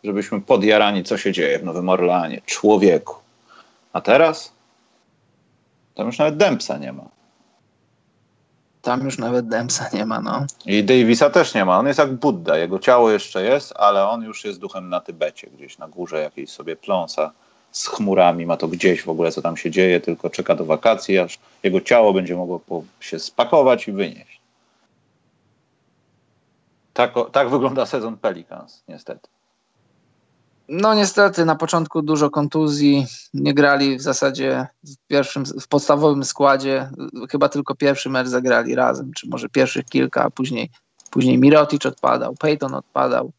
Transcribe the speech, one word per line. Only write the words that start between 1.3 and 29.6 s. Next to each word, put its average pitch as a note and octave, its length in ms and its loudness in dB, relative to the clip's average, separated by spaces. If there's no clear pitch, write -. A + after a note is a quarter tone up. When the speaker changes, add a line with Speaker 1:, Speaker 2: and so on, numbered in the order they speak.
Speaker 1:
dzieje E2 280 0
w G2 40 -10
Nowym F2+ 260 -6
Orleanie. F2+ 560 0
Człowieku. G2 720 2
A - 80 -6
teraz? D#3 500 2
Tam G#2+ 120 -6
już A#2+ 100 -8
nawet D3 200 0
Dempsa B2 400 0
nie C2 160 -12
ma. C2+ 100 -18
Speaker 2:
Tam B2+ 240 -2
już C3 120 -6
nawet A#2+ 300 -4
Dempsa A#2+ 460 -4
nie G#2+ 120 -4
ma, A2+ 160 -6
no. A#2 240 -6
Speaker 1:
I G#2 180 0
Davisa A#2+ 460 4
też D#3+ 240 2
nie G2+ 120 2
ma. F#2 140 4
On B2+ 80 0
jest C#3+ 120 0
jak C#3 140 2
Budda. F2 440 -2
Jego F2 220 -4
ciało A#2+ 320 6
jeszcze G2 320 -2
jest, C3+ 340 0
ale G2+ 300 4
on A2+ 160 -4
już A2 220 -14
jest F#2+ 140 -10
duchem F#2+ 300 -14
na E2 100 -4
Tybecie. D#2 560 -8
Gdzieś C#2 220 -20
na D#2 100 -18
górze D#2 340 -8
jakiejś D2 300 -10
sobie D#2+ 240 -12
pląsa E2 560 -4
z - 160 -10
chmurami. F2+ 580 2
Ma E2 120 -2
to E2 100 -4
gdzieś F2 360 0
w F2 60 -10
ogóle, E2 220 -2
co - 100 -10
tam E2 160 -6
się E2 140 -6
dzieje, F2+ 280 2
tylko E2+ 300 -6
czeka - 260 -2
do E2 100 -6
wakacji, F#2+ 540 0
aż E2+ 200 -4
jego F#2 180 2
ciało A2 320 6
będzie F2+ 220 -2
mogło F2 240 -6
po-, E2+ 240 -10
się D#2+ 200 -12
spakować C3 680 2
i G#2+ 40 -8
wynieść. - 500 -8
Tak B2 240 0
o-, A#2 80 0
tak C3+ 240 0
wygląda C3 360 0
sezon A2+ 320 -6
Pelicans, - 680 -10
niestety. - 400 -18